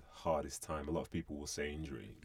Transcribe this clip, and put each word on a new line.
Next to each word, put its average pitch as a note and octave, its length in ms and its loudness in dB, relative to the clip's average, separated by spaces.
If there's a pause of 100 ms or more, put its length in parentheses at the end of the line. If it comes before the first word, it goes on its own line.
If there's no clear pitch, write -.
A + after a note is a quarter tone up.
(120)
hardest D2 520 2
time, D2+ 240 0
a D#2 40 0
lot E2 100 4
of - 100 -4
people D#2 260 0
will D2 100 -4
say D2 260 0
injury, C#2+ 520 -4